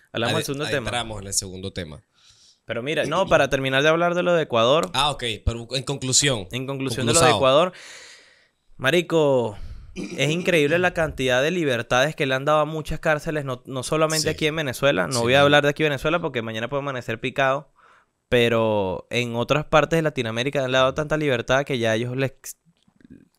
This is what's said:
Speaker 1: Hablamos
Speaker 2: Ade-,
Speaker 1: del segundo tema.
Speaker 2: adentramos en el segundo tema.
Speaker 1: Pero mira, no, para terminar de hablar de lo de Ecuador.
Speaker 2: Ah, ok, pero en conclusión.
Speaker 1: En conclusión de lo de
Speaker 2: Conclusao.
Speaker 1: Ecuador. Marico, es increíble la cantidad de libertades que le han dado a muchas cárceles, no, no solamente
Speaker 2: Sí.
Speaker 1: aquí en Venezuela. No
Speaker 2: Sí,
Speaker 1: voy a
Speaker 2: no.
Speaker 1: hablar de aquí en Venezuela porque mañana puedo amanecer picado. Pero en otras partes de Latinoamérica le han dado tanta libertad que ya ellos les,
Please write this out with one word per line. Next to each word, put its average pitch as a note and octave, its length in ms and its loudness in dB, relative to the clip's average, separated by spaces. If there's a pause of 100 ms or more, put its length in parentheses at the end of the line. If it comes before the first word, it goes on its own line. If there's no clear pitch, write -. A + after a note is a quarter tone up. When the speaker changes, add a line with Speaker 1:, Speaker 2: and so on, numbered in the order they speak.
(120)
Speaker 1:
Hablamos A#2 220 -2
Speaker 2:
Ade-, D#3+ 60 -2
Speaker 1:
del C#3+ 60 -4
segundo C#3+ 200 -6
tema. D3+ 100 -2 (140)
Speaker 2:
adentramos A2+ 320 -6
en G2 60 -12
el G2 60 -10
segundo F#2+ 380 -6
tema. D#2 300 -10 (640)
Speaker 1:
Pero A2+ 160 -6
mira, D3 220 -2
no, E3+ 220 0
para D3+ 220 4
terminar C3+ 340 0
de D3+ 80 4
hablar E3+ 240 2
de F3+ 80 0
lo F3 120 2
de E3 80 2
Ecuador. C#3 500 2
Speaker 2:
Ah, C#3 200 0
ok, C3+ 120 -10 (220)
pero A#2 240 -2
en C3 140 -4
conclusión. C3 680 0
Speaker 1:
En B2+ 160 -6
conclusión C3+ 400 -4
de D3+ 80 2
lo E3 60 4
de - 60 6
Speaker 2:
Conclusao. A#2 120 4
Speaker 1:
Ecuador. C#3+ 340 4 (1040)
Marico, C#3 800 2 (380)
es C#3+ 360 -4
increíble E3 480 2
la F3+ 160 0
cantidad C3 480 0
de D#3 100 0
libertades C3+ 640 0
que D3+ 100 -2
le C3 80 0
han C3+ 100 -2
dado D3+ 140 4
a D3+ 60 2
muchas D#3 360 -6
cárceles, D3+ 440 -2
no, C3 220 -8
no C3 160 -6
solamente D#3 420 0
Speaker 2:
Sí. - 60 -2
Speaker 1:
aquí D#3 160 -2
en D3+ 100 -2
Venezuela. C#3 500 0
No C#3 80 -4
Speaker 2:
Sí, A#2+ 60 2
Speaker 1:
voy A#2+ 140 4
a C3+ 40 6
Speaker 2:
no. C#3+ 60 6
Speaker 1:
hablar D3 180 6
de C#3+ 80 2
aquí D3+ 140 0
en D3+ 60 0
Venezuela D#3 300 -2
porque C3+ 220 -4
mañana A2+ 260 -6
puedo C#3 120 -4
amanecer B2+ 400 -6
picado. C3+ 500 -2 (580)
Pero A2+ 840 2
en A#2 260 -2
otras C3+ 300 0
partes D#3 320 4
de E3 40 2
Latinoamérica C3+ 580 -2
le C3 40 0
han B2+ 80 -2
dado C3 220 4
tanta D3+ 240 -2
libertad C3+ 460 0
que C3+ 140 -4
ya A2+ 160 2
ellos A#2+ 220 -4
les, C3+ 160 -2 (1080)